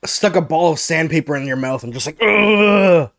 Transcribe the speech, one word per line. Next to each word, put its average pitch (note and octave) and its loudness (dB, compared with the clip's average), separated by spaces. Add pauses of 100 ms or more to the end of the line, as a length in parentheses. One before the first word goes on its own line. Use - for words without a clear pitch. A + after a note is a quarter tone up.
stuck - -2
a F#3 4
ball D#3+ 0
of D3+ -2
sandpaper D#3+ -2
in C#3 -6
your C3+ -4
mouth C3 -4
and A#2 -12
just C3 -8
like, D#3 -8
Ugh. G#3 2